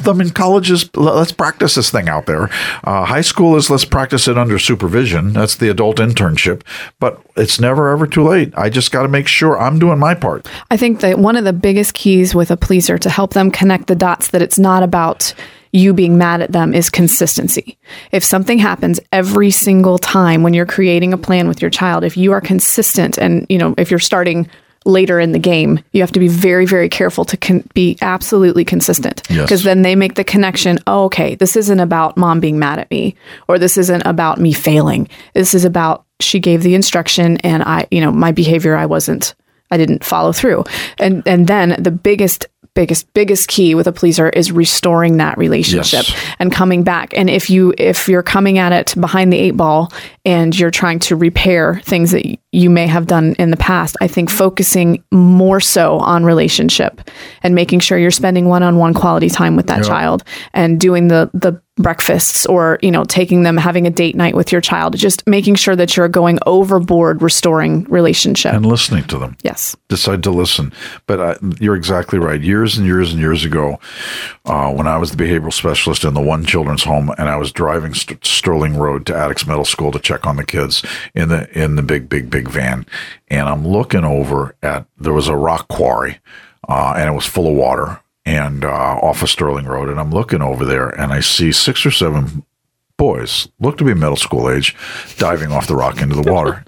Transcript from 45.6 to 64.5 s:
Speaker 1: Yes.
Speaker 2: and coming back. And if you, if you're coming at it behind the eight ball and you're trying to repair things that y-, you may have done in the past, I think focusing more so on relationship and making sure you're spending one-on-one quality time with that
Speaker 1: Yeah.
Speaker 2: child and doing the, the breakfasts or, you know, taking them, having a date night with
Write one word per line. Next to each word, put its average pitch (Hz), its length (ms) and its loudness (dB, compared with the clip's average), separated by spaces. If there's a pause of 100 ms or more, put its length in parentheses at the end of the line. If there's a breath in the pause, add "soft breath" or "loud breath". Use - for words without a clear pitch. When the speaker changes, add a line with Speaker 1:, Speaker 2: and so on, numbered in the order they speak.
Speaker 1:
Yes. - 180 -4 (140)
Speaker 2:
and 180 140 0
coming 180 320 2
back. 175 320 -2
And 185 140 2
if 180 200 -2
you, 185 280 4
if - 300 0
you're 180 140 4
coming 190 360 2
at 180 140 2
it - 280 0
behind 185 320 2
the 175 60 2
eight 185 180 0
ball 160 340 0 (360 loud breath)
and 170 320 2
you're 175 120 2
trying 165 300 -2
to 175 160 0
repair 170 680 2
things 170 280 0
that 180 120 0
y-, - 120 -6 (160)
you 180 160 4
may 170 180 4
have 165 200 0
done 160 320 2
in 170 120 2
the 165 60 0
past, 170 460 -2
I 185 60 0
think 170 220 -2
focusing 185 800 0
more 185 500 6
so 165 400 2
on 170 240 2
relationship 160 760 0 (420 loud breath)
and 180 120 2
making 175 260 2
sure 185 180 0
you're 175 120 4
spending 180 380 0
one-on-one 175 440 4
quality 170 380 2
time 170 260 0
with 180 120 0
that - 140 0
Speaker 1:
Yeah. - 60 0
Speaker 2:
child 160 360 -2 (280 loud breath)
and 165 260 2
doing 175 300 4
the, 165 240 2
the 180 260 -2 (200)
breakfasts - 680 0
or, 170 340 2
you 190 100 2
know, 160 140 0
taking 180 380 2
them, 170 160 2
having 170 280 2
a 175 40 2
date 170 260 -2
night 170 180 2
with 175 160 0